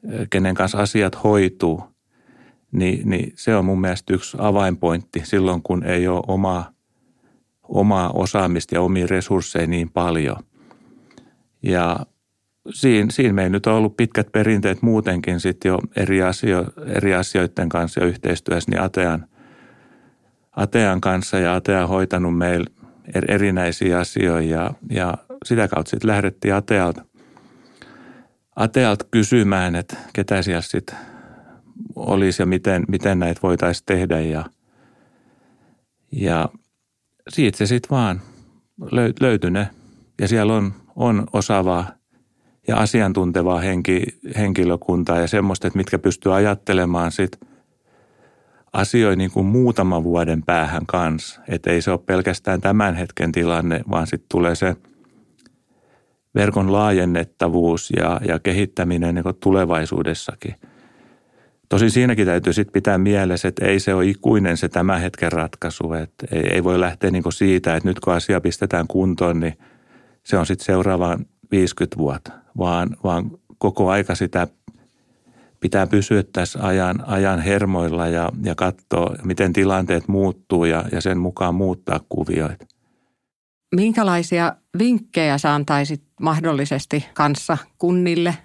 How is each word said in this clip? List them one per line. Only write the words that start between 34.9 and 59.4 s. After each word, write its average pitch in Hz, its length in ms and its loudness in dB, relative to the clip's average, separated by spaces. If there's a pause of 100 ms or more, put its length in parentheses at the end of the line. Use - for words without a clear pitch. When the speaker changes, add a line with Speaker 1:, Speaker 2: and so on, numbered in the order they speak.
Speaker 1:
ja 85 380 0 (800)
siitä 117 280 2
se 107 80 0
sit 117 260 0
vaan 107 300 0 (720)
löy-, 117 280 2
löytyi 110 320 2
ne. 101 180 0 (520)
Ja 101 60 0
siellä 107 260 2
on, 101 200 0 (220)
on 113 380 0
osaavaa 92 540 0 (800)
ja 110 100 0
asiantuntevaa 92 840 2
henki-, 92 600 -2 (180)
henkilökuntaa 90 840 0
ja 85 80 0
semmoista, 95 400 0
että 92 100 -2
mitkä 95 220 -2
pystyy 95 360 0
ajattelemaan 92 760 0
sit - 280 -4 (1300)
asioita, 101 440 2
niin 92 140 -2
kuin, 98 140 0
muutaman 98 580 2
vuoden 82 400 0
päähän 82 420 0
kanssa. 82 600 -4
Et 82 200 -4
ei 85 140 2
se 95 100 -2
ole 87 80 0
pelkästään 92 600 -2
tämän 98 340 2
hetken 82 360 -4
tilanne, 85 500 0 (100)
vaan 82 160 0
sit - 220 -6
tulee 87 260 2
se 90 200 0 (1600)
verkon 101 380 2
laajennettavuus 87 1200 2
ja, 87 300 0
ja 82 120 -2
kehittäminen, 90 760 0
niin 87 80 -2
kuin, 90 120 -4
tulevaisuudessakin. 85 1200 -2 (1120)